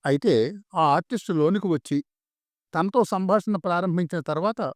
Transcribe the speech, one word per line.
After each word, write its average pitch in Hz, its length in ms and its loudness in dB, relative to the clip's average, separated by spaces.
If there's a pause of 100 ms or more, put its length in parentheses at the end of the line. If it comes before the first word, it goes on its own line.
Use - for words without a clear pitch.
అయితే 143 480 2 (220)
ఆ 170 80 2
ఆర్టిస్టు 170 500 0
లోనికి 170 340 2
వచ్చి 147 360 -2 (720)
తనతో 196 300 2
సంభాషణ 196 520 0
ప్రారంభించిన 175 640 -2
తర్వాత 165 400 -4 (160)